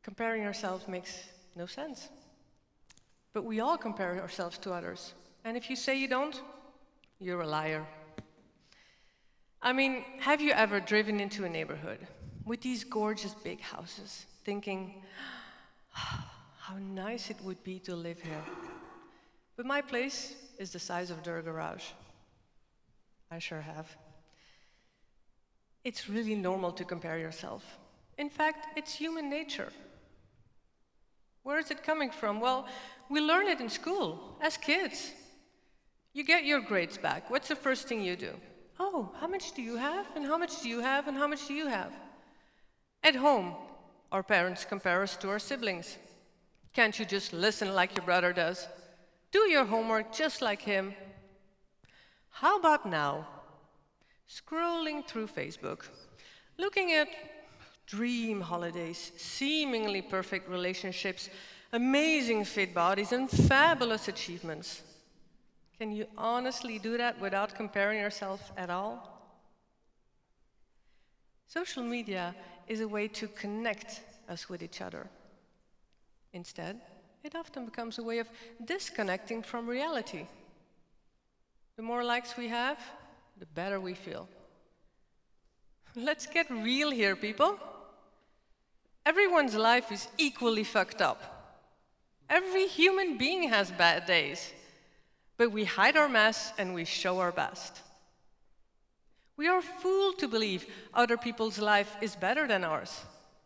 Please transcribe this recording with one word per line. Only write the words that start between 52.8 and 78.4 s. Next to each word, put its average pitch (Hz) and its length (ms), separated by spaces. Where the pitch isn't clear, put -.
now? 151 420
Scrolling 320 800
through 220 220
Facebook, - 600
looking 370 360
at 302 160
dream 226 540
holidays, 170 760
seemingly 254 840
perfect 185 460
relationships, 185 840
amazing 254 720
fit 190 300
bodies, 196 380
and 254 180
fabulous 262 760
achievements. 170 760
Can 220 140
you 214 140
honestly 240 600
do 220 200
that 240 220
without 196 340
comparing 208 460
yourself 202 560
at 180 140
all? 208 420
Social 330 360
media 208 520
is 220 140
a 220 80
way 208 200
to 214 200
connect 208 720
us 175 200
with 175 140
each - 180
other. 185 280
Instead, 175 480
it 302 140
often 277 300
becomes 226 320
a 240 40
way 226 160
of 226 100